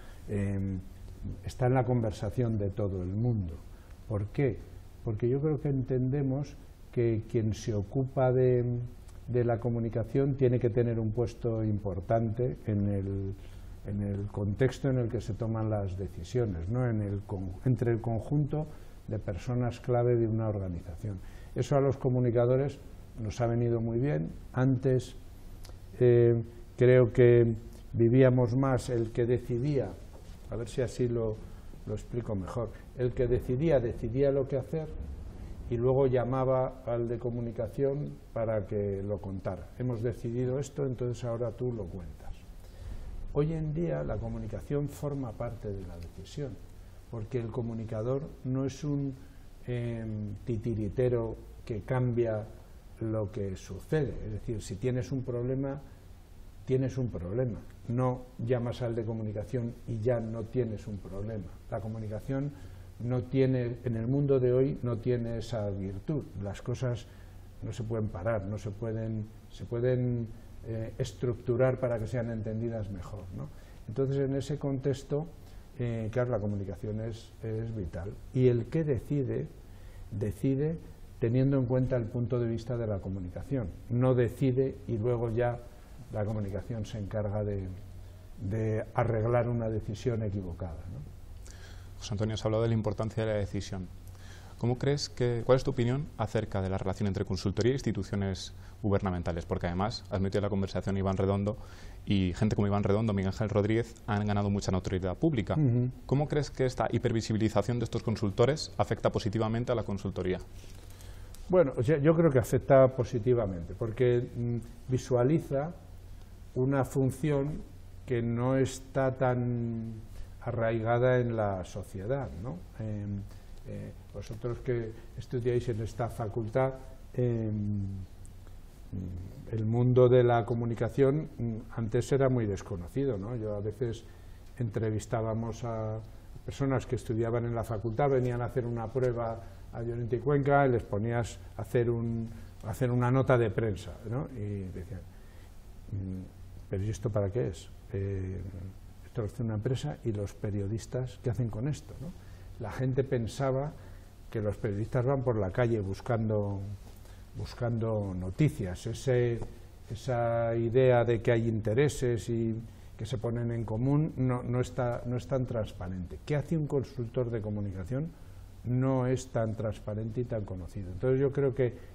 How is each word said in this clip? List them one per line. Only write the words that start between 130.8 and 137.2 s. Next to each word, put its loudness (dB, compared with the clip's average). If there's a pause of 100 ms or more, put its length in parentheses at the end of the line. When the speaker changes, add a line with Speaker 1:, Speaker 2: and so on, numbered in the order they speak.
Speaker 1:
mm, -2 (200)
antes 0
era 8
muy 4
desconocido, 0
¿no? -4
Yo -2
a -4
veces -2 (520)
entrevistábamos 0
a -2 (460)
personas 0
que 0
estudiaban 0